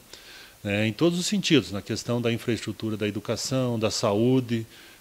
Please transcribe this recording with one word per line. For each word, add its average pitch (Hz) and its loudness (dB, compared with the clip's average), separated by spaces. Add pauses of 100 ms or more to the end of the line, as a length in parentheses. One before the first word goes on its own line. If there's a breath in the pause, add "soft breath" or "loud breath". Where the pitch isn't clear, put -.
(640 loud breath)
né, 104 2
em 113 0
todos 170 2
os 175 -4
sentidos, 151 2
na 98 -6
questão 120 -4
da 117 0
infraestrutura 110 -4
da 104 -2
educação, 117 -2
da 107 2
saúde, 117 2 (360 loud breath)